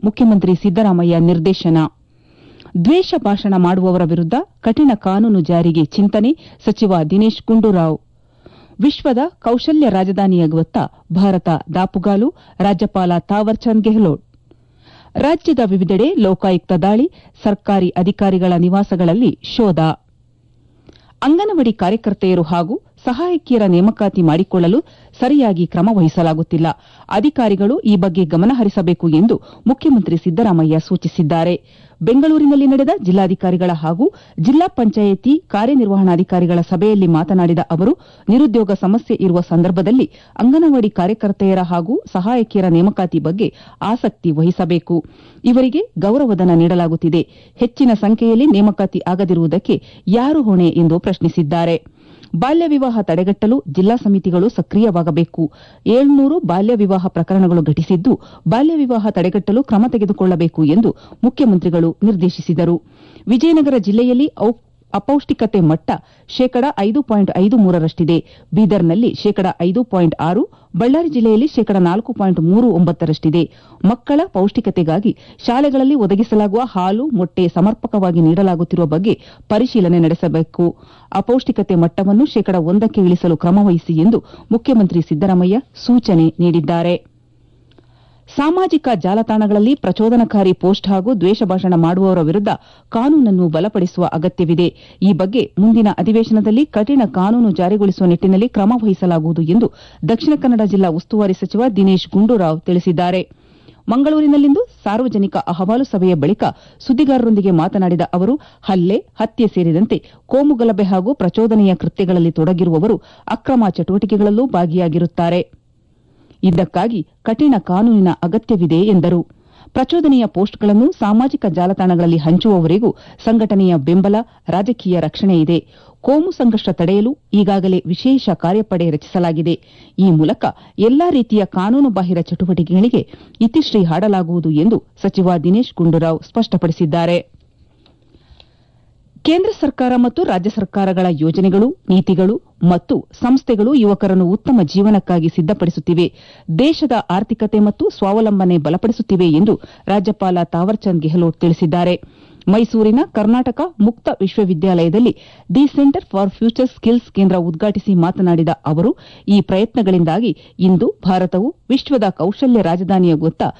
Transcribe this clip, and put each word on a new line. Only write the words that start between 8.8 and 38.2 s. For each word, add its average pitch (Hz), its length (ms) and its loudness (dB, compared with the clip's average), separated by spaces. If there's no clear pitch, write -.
ವಿಶ್ವದ 262 380 0
ಕೌಶಲ್ಯ 285 600 -2
ರಾಜಧಾನಿಯಾಗುವತ್ತ 185 920 0
ಭಾರತ 185 360 0
ದಾಪುಗಾಲು, 196 600 -2
ರಾಜ್ಯಪಾಲ 190 600 -2
ತಾವರ್ಚಂದ್ 214 640 -2
ಗೆಹ್ಲೋಟ್. 214 420 0
ರಾಜ್ಯದ 311 500 -2
ವಿವಿಧೆಡೆ 190 480 0
ಲೋಕಾಯುಕ್ತ 190 580 0
ದಾಳಿ, 208 380 0
ಸರ್ಕಾರಿ 202 440 -2
ಅಧಿಕಾರಿಗಳ 185 720 -2
ನಿವಾಸಗಳಲ್ಲಿ 180 800 0
ಶೋಧ. 202 220 0
ಅಂಗನವಾಡಿ 320 500 0
ಕಾರ್ಯಕರ್ತೆಯರು 196 720 -2
ಹಾಗೂ 175 380 -4
ಸಹಾಯಕಿಯರ 262 580 -2
ನೇಮಕಾತಿ 190 600 0
ಮಾಡಿಕೊಳ್ಳಲು 175 580 0
ಸರಿಯಾಗಿ 240 460 0
ಕ್ರಮ 175 260 -2
ವಹಿಸಲಾಗುತ್ತಿಲ್ಲ. 165 760 0
ಅಧಿಕಾರಿಗಳು 214 680 0
ಈ 208 180 2
ಬಗ್ಗೆ 180 280 0
ಗಮನ 170 300 2
ಹರಿಸಬೇಕು 190 540 0
ಎಂದು 165 320 2
ಮುಖ್ಯಮಂತ್ರಿ 233 500 2
ಸಿದ್ದರಾಮಯ್ಯ 165 600 0
ಸೂಚಿಸಿದ್ದಾರೆ. 170 720 -2
ಬೆಂಗಳೂರಿನಲ್ಲಿ 285 640 2
ನಡೆದ 269 240 2
ಜಿಲ್ಲಾಧಿಕಾರಿಗಳ 185 680 0
ಹಾಗೂ 170 400 -2
ಜಿಲ್ಲಾ 269 260 2
ಪಂಚಾಯಿತಿ 226 800 0
ಕಾರ್ಯನಿರ್ವಹಣಾಧಿಕಾರಿಗಳ 190 1120 0
ಸಭೆಯಲ್ಲಿ 190 460 0
ಮಾತನಾಡಿದ 165 520 2
ಅವರು, 190 280 0